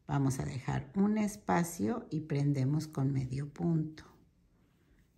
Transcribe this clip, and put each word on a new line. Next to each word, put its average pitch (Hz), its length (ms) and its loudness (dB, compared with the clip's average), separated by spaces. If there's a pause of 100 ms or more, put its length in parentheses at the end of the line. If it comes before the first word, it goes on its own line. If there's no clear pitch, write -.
Vamos 139 340 2
a - 60 -4
dejar 135 500 -4
un 208 220 4
espacio 202 920 0
y 156 100 -2
prendemos 143 680 2
con 139 240 0
medio 135 400 -4
punto. 165 520 0 (1120)